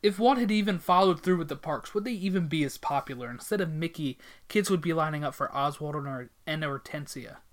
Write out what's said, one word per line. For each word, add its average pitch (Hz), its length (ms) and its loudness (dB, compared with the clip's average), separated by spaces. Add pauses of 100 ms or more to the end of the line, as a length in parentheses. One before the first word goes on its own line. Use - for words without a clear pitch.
If 196 160 2
Walt 247 180 6
had 233 140 2
even 208 280 2
followed 180 420 6
through 185 180 2
with 156 100 -4
the 143 80 -6
parks, - 380 -6
would 208 100 0
they 247 80 -4
even 185 340 0
be 151 180 0
as 135 120 -4
popular? 127 540 -4
Instead 196 320 -2
of 160 100 -2
Mickey, 156 460 -4 (300)
kids 208 200 2
would 180 140 2
be 165 100 0
lining 156 320 0
up 131 100 -4
for - 220 -4
Oswald 147 380 -2
and 143 120 -6
Hor-, 131 240 -10 (160)
and 156 160 -4
Hortensia. 139 760 -8 (160)